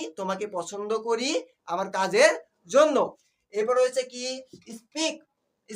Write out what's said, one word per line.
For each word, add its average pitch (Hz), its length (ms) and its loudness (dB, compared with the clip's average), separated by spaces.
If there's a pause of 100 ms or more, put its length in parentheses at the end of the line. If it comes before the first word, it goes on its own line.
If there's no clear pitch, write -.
(200)
তোমাকে 190 260 -4 (120)
পছন্দ 202 340 -6 (160)
করি 233 220 0 (420)
আমার 185 160 -2 (100)
কাজের 226 360 4 (400)
জন্য। 294 240 6 (600)
এরপর 226 200 2
রয়েছে 254 260 2 (100)
কি? 247 120 -8 (520)
স্পিক। 311 380 -4 (600)